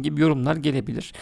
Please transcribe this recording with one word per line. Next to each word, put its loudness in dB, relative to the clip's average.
gibi -2
yorumlar 4
gelebilir. -4